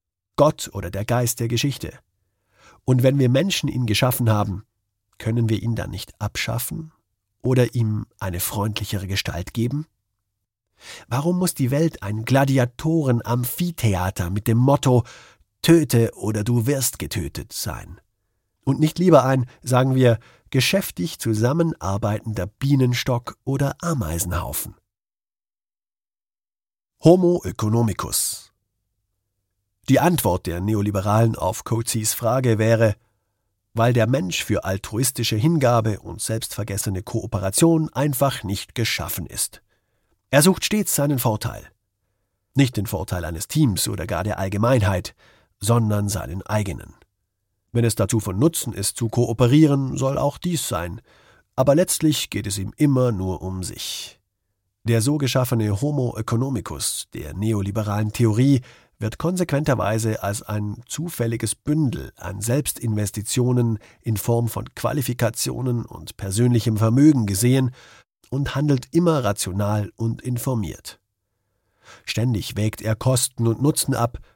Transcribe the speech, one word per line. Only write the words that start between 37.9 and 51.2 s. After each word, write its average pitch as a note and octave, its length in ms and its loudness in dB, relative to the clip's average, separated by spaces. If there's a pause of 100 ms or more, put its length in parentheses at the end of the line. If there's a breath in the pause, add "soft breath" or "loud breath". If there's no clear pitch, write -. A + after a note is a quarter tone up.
nicht G2 300 -6
geschaffen - 540 -4
ist. - 340 -8 (680)
Er - 100 6
sucht F#3 240 4
stets G#3+ 300 -2
seinen C#3+ 240 0
Vorteil. G#2+ 500 -4 (840)
Nicht C3 220 2
den G2 100 -2
Vorteil F2+ 380 -4
eines E2 220 -8
Teams B2 400 0
oder F#2 200 -6
gar F2+ 160 -4
der G#2 160 -4
Allgemeinheit, G2+ 720 0 (460 soft breath)
sondern G#2+ 500 2
seinen F#2 320 -6
eigenen. F#2+ 540 -6 (760)
Wenn A#2 140 2
es A2+ 100 2
dazu G#2+ 260 0
von F#2+ 180 -4
Nutzen C#3+ 340 0
ist, - 240 -6
zu A2+ 120 -4
kooperieren, C3 880 4
soll C3+ 200 -2
auch C#3 200 -2
dies F3 300 -4
sein. F2 340 -6 (560 soft breath)